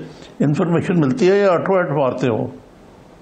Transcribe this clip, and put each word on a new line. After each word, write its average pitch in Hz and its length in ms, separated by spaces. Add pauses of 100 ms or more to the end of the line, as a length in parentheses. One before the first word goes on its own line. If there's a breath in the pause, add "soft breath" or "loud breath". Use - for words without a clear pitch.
(420 loud breath)
information 170 580
मिलती 131 280
है 196 100
या 202 120
अटो 180 300
अट 156 200
मारते 131 280
हो? 120 240 (720)